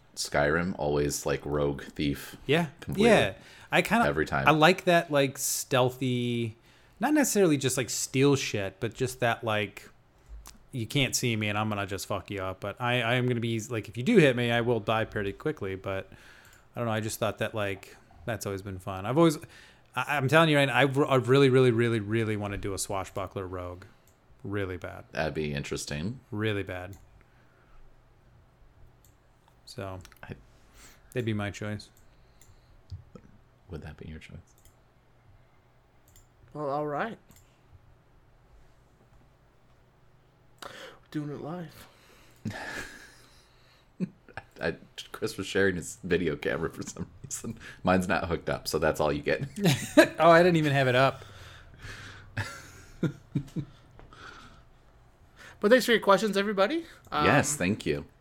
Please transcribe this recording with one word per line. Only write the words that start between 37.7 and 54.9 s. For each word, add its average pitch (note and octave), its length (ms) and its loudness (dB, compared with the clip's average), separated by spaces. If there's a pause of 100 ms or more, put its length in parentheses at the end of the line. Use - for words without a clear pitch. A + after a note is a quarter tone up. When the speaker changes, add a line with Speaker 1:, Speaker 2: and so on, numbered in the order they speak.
Speaker 3:
Doing D3 200 -6
it C#3+ 120 -10
live. E3+ 440 -12 (640)
Speaker 1:
<laughs> - 60 -12 (2000)
I, - 160 -4 (360)
Chris - 240 -8
was F#2+ 100 -8
sharing F#2+ 300 2
his - 280 -10
video E2+ 320 0
camera D2 340 -4
for - 120 -14
some - 240 -10 (160)
reason. - 360 -10 (240)
Mine's F3 260 4
not E2+ 200 0
hooked E2+ 200 -4
up, C#2 180 -4
so D#2+ 120 -2
that's D#2 220 2
all D2+ 120 2
you D2 100 -4
get. - 280 -2
Speaker 2:
<laughs> F3+ 680 2
Oh, D#3+ 120 8
I E3 120 10
didn't F3 140 6
even D3+ 160 2
have C3+ 160 4
it B2 60 2
up. C3 300 2 (1120)
Speaker 1:
<laughs> - 80 -6 (3250)